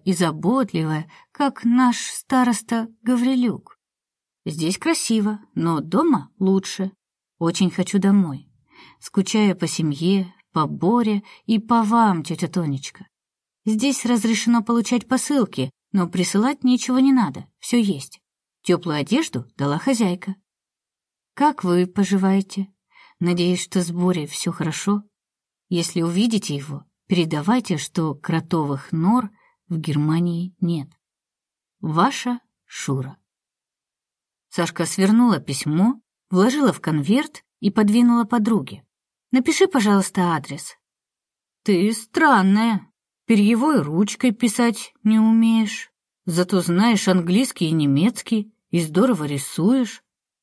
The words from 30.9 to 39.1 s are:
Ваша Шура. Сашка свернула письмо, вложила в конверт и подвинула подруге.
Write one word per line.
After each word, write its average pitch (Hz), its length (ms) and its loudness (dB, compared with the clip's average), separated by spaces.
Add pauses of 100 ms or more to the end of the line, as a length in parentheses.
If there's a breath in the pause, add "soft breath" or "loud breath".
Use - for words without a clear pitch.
Ваша 220 580 0 (260)
Шура. 135 520 -8 (1300)
Сашка 170 360 -4
свернула 202 540 4
письмо, 160 600 0 (300)
вложила 240 420 2
в - 80 -6
конверт 160 640 -2 (160)
и 202 120 0
подвинула 233 540 4
подруге. 220 600 -2 (460)